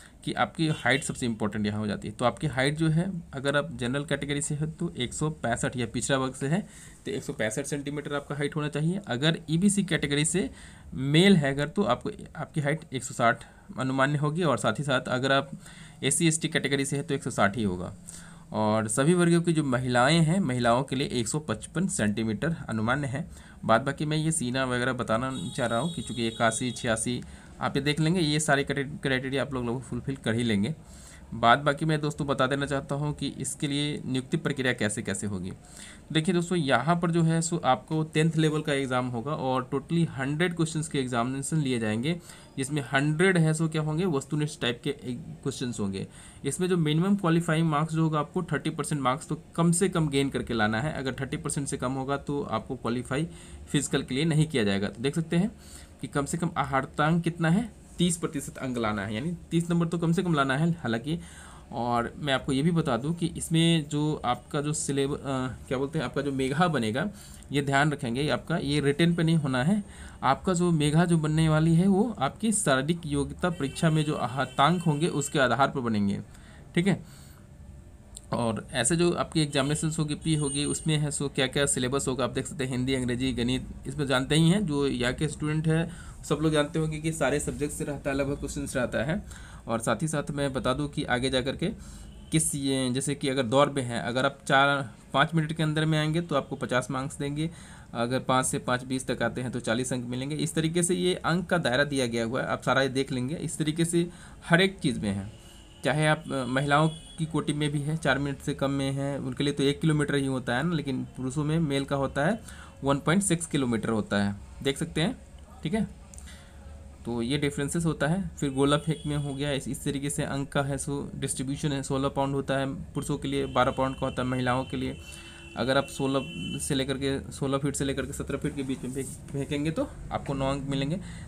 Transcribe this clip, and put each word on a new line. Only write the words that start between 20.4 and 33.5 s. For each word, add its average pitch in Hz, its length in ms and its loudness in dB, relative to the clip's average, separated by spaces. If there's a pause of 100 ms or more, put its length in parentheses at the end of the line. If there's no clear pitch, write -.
के 131 120 -6
लिए 135 120 0
एक 117 200 -2
सौ 156 120 -2
पचपन 151 480 -4
सेंटीमीटर 110 680 0 (140)
अनुमान्य 120 380 0
है। 151 200 -4 (380)
बाद 113 160 6
बाकी 139 240 -2
मैं 151 120 0
ये 156 140 0
सीना 131 340 0
वगैरह 123 280 0
बताना 117 360 0
नहीं 127 220 -6
चाह 127 160 -2
रहा 117 120 0
हूँ 170 140 -2
कि - 80 -6
चूँकि 113 260 -2
इक्यासी, 113 440 0
छियासी 120 520 -2 (380)
आप 127 160 -2
ये 135 60 0
देख 147 160 2
लेंगे, 160 200 4
ये 151 200 2
सारे 139 240 4
क्राइटे-, 139 380 -4
क्राइटेरिया 135 400 0
आप 135 120 -4
लोग, 123 120 -2
लोग 120 160 -2
फुलफिल 123 340 -6
कर 117 180 -2
ही 120 100 0
लेंगे। 113 320 2 (580)
बाद 117 260 6
बाकी 147 260 0
मैं 156 160 2
दोस्तों 147 260 -2
बता 135 200 2
देना 139 180 0
चाहता 139 300 -4
हूँ 147 180 -2
कि 143 140 -6
इसके - 400 -6